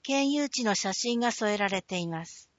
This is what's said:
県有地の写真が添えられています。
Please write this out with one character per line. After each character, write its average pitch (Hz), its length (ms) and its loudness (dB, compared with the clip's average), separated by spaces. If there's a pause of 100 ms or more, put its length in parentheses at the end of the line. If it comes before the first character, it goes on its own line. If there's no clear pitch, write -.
県 277 260 2
有 285 180 2
地 - 140 -4
の 208 140 2
写 190 160 -2
真 240 260 0
が 240 140 2
添 208 220 0
え - 20 0
ら 202 100 2
れ 190 160 0
て 185 160 -4
い 170 80 -2
ま 165 180 -6
す。 - 240 -18 (100)